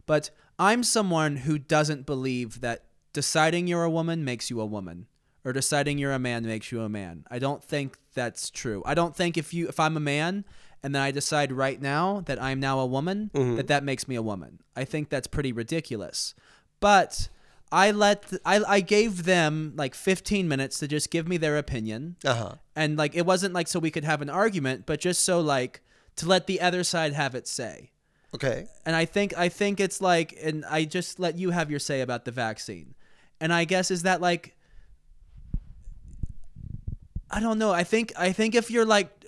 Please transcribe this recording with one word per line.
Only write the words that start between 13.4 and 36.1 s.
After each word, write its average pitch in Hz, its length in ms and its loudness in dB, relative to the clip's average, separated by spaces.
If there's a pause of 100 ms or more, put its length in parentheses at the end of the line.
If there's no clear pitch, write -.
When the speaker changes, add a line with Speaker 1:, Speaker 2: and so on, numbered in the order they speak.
Speaker 1:
that 104 120 -2
that 143 140 4
makes 135 240 -4
me 131 80 -6
a 113 80 -2
woman. 92 380 -6 (160)
I 127 80 -4
think 151 240 -4
that's 135 180 -4
pretty 139 260 -2
ridiculous. 117 800 -6 (460)
But 202 480 4 (440)
I 190 200 8
let 208 360 4
th-, 185 160 -6
I, 196 180 4 (140)
I 208 40 6
gave 208 440 2
them, 156 500 2
like, 143 200 -4
fifteen 190 540 0
minutes 135 320 -2
to 156 60 -4
just 147 240 -2
give 165 160 -2
me 180 120 0
their 151 180 2
opinion. 131 680 -4
Speaker 2:
Uh-huh. 117 320 0 (200)
Speaker 1:
And, 151 220 0
like, 151 180 2
it 175 100 4
wasn't, 180 280 2
like, 175 140 0
so 175 120 -2
we 160 100 0
could 151 140 -4
have 151 180 0
an 143 80 -6
argument, 165 560 0
but 156 140 -2
just 180 240 2
so, 180 160 2
like, 135 400 0 (360)
to 160 100 -6
let 185 200 4
the 185 140 -2
other 180 240 2
side 160 280 0
have 143 220 -2
its 123 160 -8
say. - 400 -10 (440)
Speaker 2:
Okay. 135 320 -2 (200)
Speaker 1:
And 165 100 0
I 165 80 2
think, 202 320 0
I 175 120 2
think 202 320 0
it's, 190 200 -2
like, 175 420 4
and 156 220 -2
I 160 200 0
just 175 360 -6
let 170 180 -2
you 180 120 0
have 165 200 0
your 147 100 -2
say 139 220 -2
about 123 220 -4
the 123 80 -8
vaccine. 107 640 -6 (460)
And 160 120 0
I 170 120 4
guess, 185 260 2
is 180 120 -2
that, 185 180 2
like, 175 340 0 (2750)